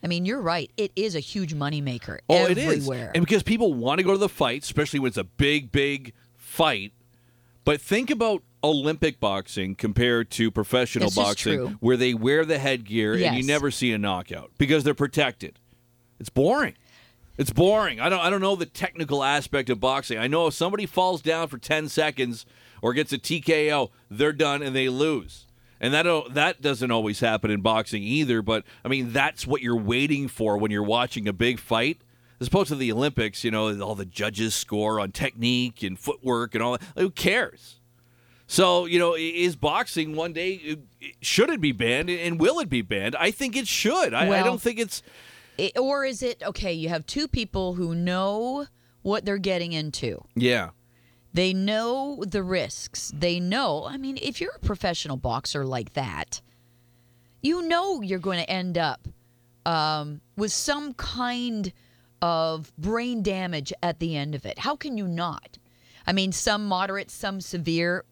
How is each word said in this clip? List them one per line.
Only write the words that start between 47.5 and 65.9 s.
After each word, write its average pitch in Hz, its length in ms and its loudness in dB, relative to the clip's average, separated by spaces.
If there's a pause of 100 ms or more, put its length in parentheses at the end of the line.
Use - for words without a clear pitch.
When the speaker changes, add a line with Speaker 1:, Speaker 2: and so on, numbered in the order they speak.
Speaker 1:
who 175 200 -4
know 202 720 -2 (360)
what 202 240 0
they're 202 100 0
getting 175 360 -2
into. 151 520 -4 (100)
Speaker 2:
Yeah. 117 360 2 (600)
Speaker 1:
They 185 200 2
know 233 720 -2
the 196 160 -2
risks. - 720 -4
They 175 260 0
know, 180 460 0
I 277 120 -10
mean, 269 240 -6
if - 180 -6
you're - 140 -6
a - 120 -4
professional 170 520 -2
boxer 131 480 -2
like 123 260 -4
that, 90 480 -6 (1040)
you 330 260 0
know 339 320 2
you're 190 180 -4
going 180 200 -2
to - 120 -4
end 180 280 -2
up, 156 280 -2 (600)
um, 156 560 0 (140)
with 202 160 -2
some 294 420 -2
kind 240 800 -4 (500)
of 160 560 0
brain 226 440 -2
damage 180 480 -2 (120)
at 170 160 -2
the 160 180 -2
end 147 180 -4
of 135 120 -8
it. - 120 -8
How 294 180 -2
can 277 200 -8
you 208 100 -4
not? 170 520 -6 (480)